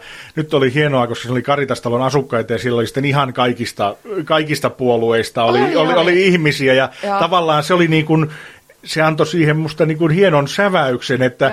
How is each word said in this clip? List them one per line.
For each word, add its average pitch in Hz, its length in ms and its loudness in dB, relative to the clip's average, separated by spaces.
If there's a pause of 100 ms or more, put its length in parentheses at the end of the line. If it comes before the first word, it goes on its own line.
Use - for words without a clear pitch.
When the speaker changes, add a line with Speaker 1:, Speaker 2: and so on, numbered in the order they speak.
(360)
Speaker 1:
nyt 156 180 -4
oli 131 200 2
hienoa, 139 340 0
koska 117 200 -8
se 123 40 -4
oli 127 100 -2
Caritas-talon 127 600 -2
asukkaita 127 520 -2
ja 107 60 -2
siellä 120 180 -2
oli 117 100 0
sitten 135 180 -4
ihan 135 280 0
kaikista, 120 600 -2 (300)
kaikista 151 440 -2
puolueista 117 720 0
oli, 117 180 2
Speaker 2:
Oli, - 140 0
Speaker 1:
oli, 165 180 2
Speaker 2:
oli. 170 80 4
Speaker 1:
oli 180 260 2
ihmisiä 147 460 2
ja 131 160 2 (140)
Speaker 2:
Joo. 202 160 -2
Speaker 1:
tavallaan 165 440 0
se 185 100 -2
oli 175 140 4
niin 156 180 2
kuin, 160 240 2 (560)
se - 160 -4
antoi 156 260 2
siihen 151 300 2
musta 156 280 -2
niin 156 120 -2
kuin 160 140 2
hienon 156 360 4
säväyksen, 143 760 0
että, 127 320 0